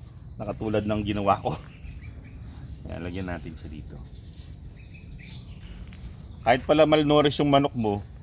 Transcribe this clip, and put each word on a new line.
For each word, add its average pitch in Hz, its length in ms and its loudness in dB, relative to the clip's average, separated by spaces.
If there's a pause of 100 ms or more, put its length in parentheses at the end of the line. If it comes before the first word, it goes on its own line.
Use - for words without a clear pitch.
(380)
na 110 80 -8
katulad 107 360 -2
ng 107 220 0
ginawa 101 340 2
ko. - 160 -4 (1300)
Ayan, 85 160 -10
lagyan 90 300 -6
natin 82 260 -8
siya 80 160 -14
dito. 76 240 -12 (2500)
Kahit 123 220 4
pala 156 180 8
malnourished 151 560 6
yung 147 140 6
manok 143 180 8
mo, 104 300 0 (220)